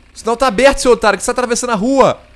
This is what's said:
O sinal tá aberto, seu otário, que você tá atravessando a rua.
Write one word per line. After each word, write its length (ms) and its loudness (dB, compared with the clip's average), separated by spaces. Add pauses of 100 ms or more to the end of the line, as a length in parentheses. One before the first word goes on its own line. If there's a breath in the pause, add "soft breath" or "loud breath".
(140)
O 40 -20
sinal 180 -4
tá 120 -2
aberto, 320 2
seu 120 2
otário, 260 0
que 60 -12
você 40 -6
tá 60 -2
atravessando 360 -4
a 60 -2
rua. 440 2 (160)